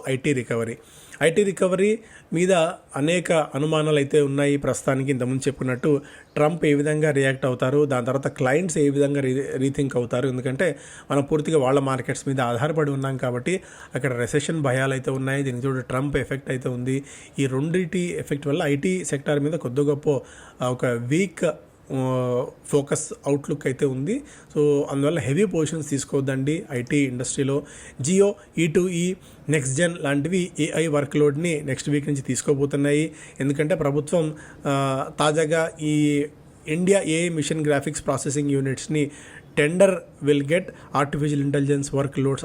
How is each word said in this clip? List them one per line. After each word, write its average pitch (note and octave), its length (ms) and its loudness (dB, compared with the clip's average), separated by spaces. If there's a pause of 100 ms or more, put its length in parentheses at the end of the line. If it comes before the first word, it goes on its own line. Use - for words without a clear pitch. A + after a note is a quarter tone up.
ఐటీ C3+ 260 0
recovery. A#2 400 -2 (480)
ఐటీ E3 200 4
రికవరీ G3 560 2 (340)
మీద F3+ 200 4 (440)
అనేక E3+ 360 0
అనుమానాలు D#3 640 2
అయితే C#3+ 240 4
ఉన్నాయి C#3+ 360 2
ప్రస్తుతానికి. C3+ 540 0
ఇంతకుముందు B2+ 300 0
చెప్పుకున్నట్టు C3+ 600 0 (340)
ట్రంప్ D3+ 300 2
ఏ D3+ 100 4
విధంగా D3+ 360 2
రియాక్ట్ C3+ 360 0
అవుతారు, C3 380 2
దాని B2+ 220 0
తర్వాత C3+ 220 -2
క్లయింట్స్ D3 500 0
ఏ C#3+ 100 4
విధంగా C#3+ 320 2
రీ-, C3 220 0 (120)
రీథింక్ C3+ 420 0
అవుతారు. B2 320 0
ఎందుకంటే C3 500 -2 (320)
మనం C#3+ 120 4
పూర్తిగా D3+ 360 0
వాళ్ళ C3+ 200 4
మార్కెట్స్ C3+ 500 -2
మీద C3+ 120 -2
ఆధారపడి C#3+ 500 0
ఉన్నాం C3+ 260 -4
కాబట్టి B2+ 440 -2 (340)
అక్కడ C3 180 -2
రెసెషన్ C#3+ 500 0
భయాలు C3+ 300 2
అయితే C3 180 -4
ఉన్నాయి. C3+ 320 -2
దీనికి B2 200 -4
తోడు C3 180 0
ట్రంప్ C#3 360 -2
ఎఫెక్ట్ C3 340 -2
అయితే C3 180 -4
ఉంది. C3 360 -2 (340)
ఈ C#3 80 2
రెండిటి E3+ 720 -2
ఎఫెక్ట్ D3 280 -6
వల్ల D3+ 160 0
ఐటీ D#3+ 420 0
సెక్టార్ C#3+ 360 -2
మీద D3 120 0
కొద్ది C#3 280 -2
గొప్ప, C#3+ 300 2 (520)
ఆ, B2+ 60 0
ఒక B2+ 180 -2
వీక్, B2+ 580 0 (480)
ఆ, C3 540 0 (200)
ఫోకస్ D3 460 0 (140)
అవుట్‌లుక్ C#3+ 400 -2
అయితే C#3+ 200 0
ఉంది. C#3+ 360 -2 (340)
So D3 260 4
అందువల్ల C#3+ 360 0
హెవీ C#3 260 2
పొజిషన్స్ D#3+ 460 -2
తీసుకోవద్దండి C#3 840 -2
ఐటీ B2 240 -2
ఇండస్ట్రీలో. C3+ 640 0 (400)
Jio F#3+ 300 4 (260)
ఈ E3 80 2
టూ F3+ 220 2
ఈ F3+ 260 -2 (340)
నెక్స్ట్ C3+ 280 0
జెన్ E3+ 240 2
లాంటివి D#3+ 500 0 (100)
ఏఐ D#3+ 260 0
వర్క్‌లోడ్‌ని D3 760 2
నెక్స్ట్ C#3 280 -4
వీక్ D3 180 0
నుంచి C#3+ 140 -2
తీసుకోబోతున్నాయి. C#3+ 880 0 (280)
ఎందుకంటే D3 340 0
ప్రభుత్వం, D3+ 640 0 (300)
ఆ, C#3 400 0 (120)
తాజాగా D#3+ 520 2 (120)
ఈ D3 440 2 (420)
ఇండియా F3+ 340 2
ఏఐ E3 260 0
మిషన్ D#3 380 -2
గ్రాఫిక్స్ D3 400 -2
ప్రాసెసింగ్ C#3+ 440 -2
యూనిట్స్‌ని C#3 600 0 (500)
tender F#3 320 4 (320)
will C#3+ 200 2
get D#3+ 180 2 (400)
artificial D3 400 0
intelligence C#3+ 520 0
workloads C3+ 500 0